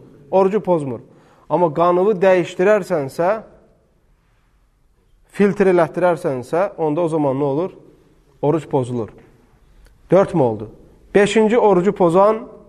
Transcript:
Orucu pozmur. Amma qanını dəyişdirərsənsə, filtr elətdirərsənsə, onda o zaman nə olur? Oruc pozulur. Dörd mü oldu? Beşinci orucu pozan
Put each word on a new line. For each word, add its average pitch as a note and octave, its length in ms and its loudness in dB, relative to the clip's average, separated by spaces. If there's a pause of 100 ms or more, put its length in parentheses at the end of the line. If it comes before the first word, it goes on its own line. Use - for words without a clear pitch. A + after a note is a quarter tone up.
(320)
Orucu F#3+ 280 2
pozmur. D3 400 -4 (500)
Amma D#3+ 240 0
qanını F3+ 460 0
dəyişdirərsənsə, F#3 1080 0 (2000)
filtr G3 400 2
elətdirərsənsə, E3+ 1040 -2
onda D#3 240 -2
o F3 60 0
zaman D3 300 -2
nə C#3+ 60 -4
olur? D3 280 -4 (680)
Oruc D3+ 260 -2
pozulur. A#2+ 420 -4 (1000)
Dörd F#3 220 2
mü E3+ 80 0
oldu? A2 280 -4 (460)
Beşinci G#3 440 2
orucu G3 320 2
pozan G3 560 2 (220)